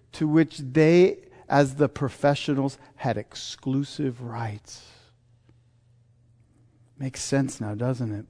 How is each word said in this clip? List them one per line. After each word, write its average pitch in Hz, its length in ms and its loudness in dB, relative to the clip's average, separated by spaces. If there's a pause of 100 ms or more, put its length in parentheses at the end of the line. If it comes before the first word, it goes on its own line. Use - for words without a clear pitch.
(120)
to 156 140 -2
which 160 300 2
they, 156 600 4 (300)
as 135 280 2
the 143 140 2
professionals, 139 920 -2 (160)
had 120 200 -4
exclusive 135 1040 -6
rights. 117 680 -12 (2000)
Makes 135 240 -8
sense - 400 -2
now, 104 140 -6
doesn't 123 360 -4
it? 104 180 -10